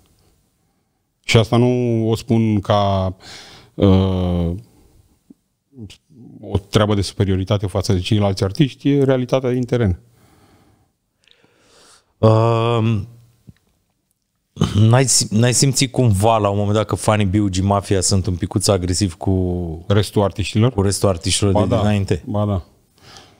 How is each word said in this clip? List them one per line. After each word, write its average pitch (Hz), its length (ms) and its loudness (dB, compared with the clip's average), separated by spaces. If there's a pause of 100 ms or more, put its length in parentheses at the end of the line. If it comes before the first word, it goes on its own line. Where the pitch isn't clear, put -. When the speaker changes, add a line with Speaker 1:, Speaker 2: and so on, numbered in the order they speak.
(1200)
Speaker 1:
Și - 140 2
asta 113 200 2
nu 120 520 0
o 113 60 0
spun 113 440 0
ca, 98 560 0 (580)
uh, 92 840 2 (1900)
o 101 160 -6
treabă 104 380 0
de 101 60 -2
superioritate 95 680 -2
față 98 260 -2
de 92 60 0
ceilalți 101 440 0
artiști, 127 460 -2
e 143 140 2
realitatea 131 480 0
din 127 120 -2
teren. 113 360 0 (2250)
Speaker 2:
Um, 113 920 2 (1700)
n-ai 117 320 4
sim-, 107 320 0
n-ai 123 140 2
simțit 139 380 0
cumva 113 460 2
la 101 120 2
un 101 80 -2
moment 104 180 -2
dat 107 100 0
că - 100 -4
fanii 104 300 0
B 92 80 -2
U 104 160 2
G 92 100 -4
Mafia 98 420 0
sunt 92 240 0
un 92 100 -4
picuț 98 320 -4
agresiv 92 460 -2
cu 90 720 -4
Speaker 1:
Restul 104 340 0
artiștilor? 107 520 -2
Speaker 2:
cu 101 80 -2
restul 98 280 0
artiștilor 95 440 -2
Speaker 1:
Ba 104 80 2
Speaker 2:
de 95 60 0
Speaker 1:
da. 98 100 0
Speaker 2:
dinainte? 101 480 -2
Speaker 1:
Ba 104 200 -4
da. 98 200 -4 (760)